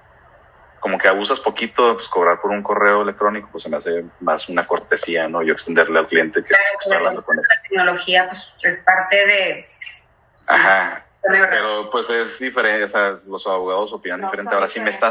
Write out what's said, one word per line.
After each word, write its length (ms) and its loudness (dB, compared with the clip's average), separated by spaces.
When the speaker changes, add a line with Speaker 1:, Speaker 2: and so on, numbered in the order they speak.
Speaker 1:
como 180 -2
que 100 4
abusas 320 2
poquito, 540 2
pues, 140 -8
cobrar 320 2
por 120 -2
un 100 -2
correo 400 2
electrónico, 480 -2
pues, 140 -12
se 60 -10
me 80 -2
hace 260 -4
más 280 -2
una 180 -2
cortesía, 640 -2
¿no? 140 -4
Yo 100 2
extenderle 460 2
al 80 2
cliente 360 0
que 80 -6
Speaker 2:
Claro, 140 4
Speaker 1:
estoy 180 -2
hablando 280 -2
con 140 0
él. 100 0
Speaker 2:
la 140 2
tecnología, 640 0
pues, 240 -14
es 220 0
parte 420 2
de, 420 0
sí, 60 -16
Speaker 1:
Ajá. 580 2
Speaker 2:
está 140 0
medio 160 2
raro. 100 -2
Speaker 1:
Pero, 340 -2
pues, 200 -2
es 300 -4
diferente, 440 -2
o 40 -4
sea, 380 -2
los 200 -10
abogados 460 -2
opinan 280 -8
Speaker 3:
No, 60 -6
Speaker 1:
diferente. 240 -6
Speaker 3:
son 40 0
Speaker 1:
Ahora, 140 0
si 120 -8
me 100 -4
Speaker 3:
diferentes. 200 0